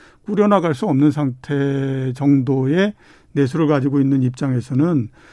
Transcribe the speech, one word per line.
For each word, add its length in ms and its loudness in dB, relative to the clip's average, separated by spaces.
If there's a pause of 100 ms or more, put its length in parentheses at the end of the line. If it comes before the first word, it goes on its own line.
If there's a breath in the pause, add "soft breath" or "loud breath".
(260 soft breath)
꾸려나갈 500 2
수 100 -4
없는 260 4
상태 1000 -4
정도의 800 0 (380 soft breath)
내수를 360 0
가지고 320 0
있는 220 2
입장에서는 880 -2 (240 soft breath)